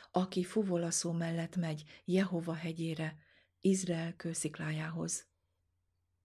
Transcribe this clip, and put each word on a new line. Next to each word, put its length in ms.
aki 340
fuvolaszó 680
mellett 440
megy 280
Jehova 500
hegyére, 640
Izrael 560
kősziklájához. 1080